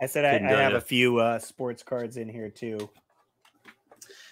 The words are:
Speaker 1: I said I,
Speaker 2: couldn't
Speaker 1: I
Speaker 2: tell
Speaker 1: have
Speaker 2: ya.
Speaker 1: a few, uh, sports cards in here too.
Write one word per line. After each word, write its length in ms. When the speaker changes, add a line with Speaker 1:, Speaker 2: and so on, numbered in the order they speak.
Speaker 1:
I 40
said 180
I, 80
Speaker 2:
couldn't 160
Speaker 1:
I 20
Speaker 2:
tell 100
Speaker 1:
have 120
Speaker 2:
ya. 60
Speaker 1:
a 20
few, 380
uh, 200
sports 460
cards 320
in 120
here 220
too. 400